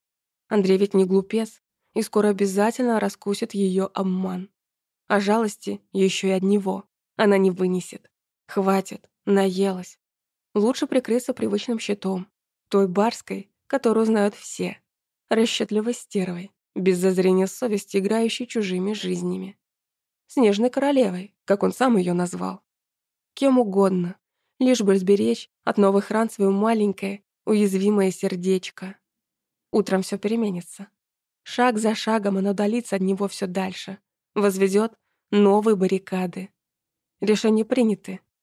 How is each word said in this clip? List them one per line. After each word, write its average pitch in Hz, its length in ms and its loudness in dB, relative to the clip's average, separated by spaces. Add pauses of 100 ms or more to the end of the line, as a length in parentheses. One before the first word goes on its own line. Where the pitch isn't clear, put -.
(500)
Андрей 190 280 2
ведь 202 160 0
не 190 120 4
глупец, 196 560 -2 (320)
и 226 80 -2
скоро 208 280 0
обязательно 208 720 0
раскусит 202 540 -6
её 190 400 0
обман. 185 560 -4 (580)
А 214 140 2
жалости 208 600 -2 (120)
ещё 196 340 0
и 190 40 2
от 190 120 0
него 196 400 0 (320)
она 202 220 4
не 190 140 4
вынесет. 180 600 -4 (360)
Хватит, 196 640 -2 (160)
наелась. 190 720 0 (540)
Лучше 226 340 0
прикрыться 247 460 -2
привычным 220 460 -4
щитом, 190 480 -6 (420)
той 196 180 2
барской, 196 600 -4 (180)
которую 226 380 0
знают 208 300 2
все, - 460 -10 (480)
расчётливой 226 640 -2
стервой, 185 580 -8 (240)
без 185 220 2
зазрения 185 500 2
совести, 208 500 -6
играющей 220 480 -2
чужими 196 480 -4
жизнями. 185 640 -6 (680)
Снежной 220 420 2
королевой, 247 680 0 (100)
как 196 180 0
он 185 80 0
сам 247 260 2
её 180 160 0
назвал. 180 480 -4 (720)
Кем 269 260 4
угодно, 190 580 0 (420)
лишь 254 220 4
бы 196 160 4
сберечь 202 520 0 (140)
от - 140 -2
новых 202 340 2
ран 220 180 0
своё 196 220 0
маленькое, 202 720 -2 (220)
уязвимое 202 680 2
сердечко. 190 840 -4 (720)
Утром 196 300 0
всё 202 160 -6
переменится. 202 720 -4 (560)
Шаг 247 340 0
за 214 180 0
шагом 202 420 0
она 196 140 0
удалится 208 460 -2
от 190 40 -6
него 190 260 0
всё 190 200 -8
дальше, 190 520 -8 (360)
возведёт 202 580 2 (380)
новые 208 440 6
баррикады. 185 760 -2 (720)
Решения 214 440 2
приняты, 220 540 0 (240)